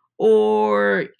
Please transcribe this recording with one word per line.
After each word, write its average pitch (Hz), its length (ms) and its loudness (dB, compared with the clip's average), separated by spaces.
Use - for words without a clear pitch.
Or, 214 880 0